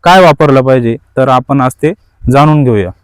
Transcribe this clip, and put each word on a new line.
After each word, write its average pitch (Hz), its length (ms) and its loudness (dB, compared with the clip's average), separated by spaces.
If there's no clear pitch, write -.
काय 185 180 4
वापरलं 147 400 2
पाहिजे, 127 340 -2
तर 131 100 0
आपण 131 340 -2
आज 127 120 -2
ते 160 200 -4
जाणून 147 320 2
घेऊया. 104 260 -2